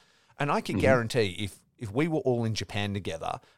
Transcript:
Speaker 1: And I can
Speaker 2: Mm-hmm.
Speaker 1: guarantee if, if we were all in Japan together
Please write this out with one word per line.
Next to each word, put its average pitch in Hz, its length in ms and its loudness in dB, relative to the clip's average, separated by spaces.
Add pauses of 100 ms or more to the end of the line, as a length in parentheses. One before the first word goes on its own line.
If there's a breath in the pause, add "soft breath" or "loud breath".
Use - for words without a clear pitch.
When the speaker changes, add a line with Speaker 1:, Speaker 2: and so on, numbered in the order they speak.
(400 soft breath)
Speaker 1:
And 143 100 0
I 196 120 0
can 180 140 -4
Speaker 2:
Mm-hmm. 95 60 0
Speaker 1:
guarantee 113 580 4
if, 104 200 -6 (180)
if 107 140 -8
we 139 160 2
were 156 120 0
all 120 260 2
in 110 100 0
Japan 101 380 -4
together 85 460 -6 (180 soft breath)